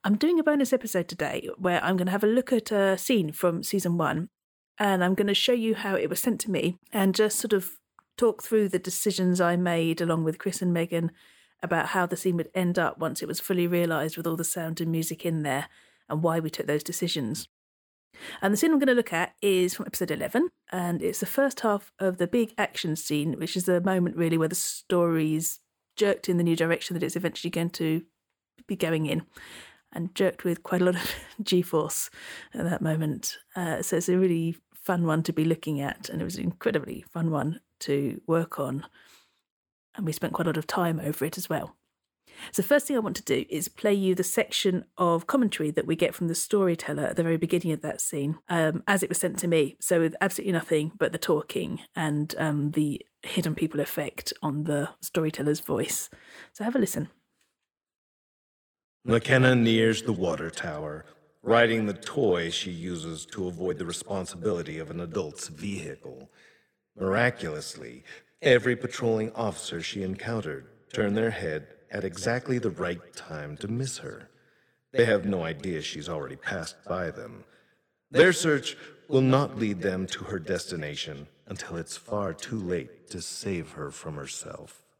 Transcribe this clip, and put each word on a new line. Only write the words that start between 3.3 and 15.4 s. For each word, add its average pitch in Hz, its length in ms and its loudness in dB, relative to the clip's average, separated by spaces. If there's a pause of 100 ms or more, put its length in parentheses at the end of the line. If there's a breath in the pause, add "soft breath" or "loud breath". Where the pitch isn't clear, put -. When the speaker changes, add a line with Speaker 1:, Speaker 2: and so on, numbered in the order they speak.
Speaker 1:
from 170 320 0
season 175 360 0
one, 160 320 0 (480)
and 196 260 4
I'm 185 80 4
gonna 202 220 2
show - 180 2
you 226 220 2
how 196 200 -2
it 180 140 0
was 175 100 -2
sent - 220 0
to 220 100 -4
me 180 280 0 (160)
and 196 200 4
just 214 240 2
sort 214 140 0
of 185 200 0 (440)
talk 226 260 2
through 208 280 2
the 185 80 0
decisions 180 600 2
I 175 180 6
made 165 440 2
along 165 240 2
with 160 140 0
Chris 185 240 -4
and 180 100 2
Megan 170 400 0 (500 soft breath)
about 175 260 0
how 180 180 2
the 175 100 -4
scene 175 220 0
would 165 160 -2
end 175 240 2
up 165 180 2
once 160 260 -4
it 170 60 -6
was 175 100 -4
fully 175 280 0
realised 165 500 0
with 165 100 -6
all 165 100 0
the 170 80 -4
sound 165 360 -4
and 165 100 0
music 160 360 -2
in 160 160 0